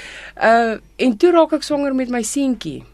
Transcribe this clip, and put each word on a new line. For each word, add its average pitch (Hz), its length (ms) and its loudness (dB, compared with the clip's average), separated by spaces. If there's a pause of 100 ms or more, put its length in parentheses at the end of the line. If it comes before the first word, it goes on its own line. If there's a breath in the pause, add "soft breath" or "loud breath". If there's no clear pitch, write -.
(420 loud breath)
Uh, 226 340 4 (200)
en 240 200 0
toe 349 160 4
raak 320 200 4
ek 302 100 -2
swanger 285 320 -2
met 254 140 -2
my 247 140 -4
seentjie. 214 720 -4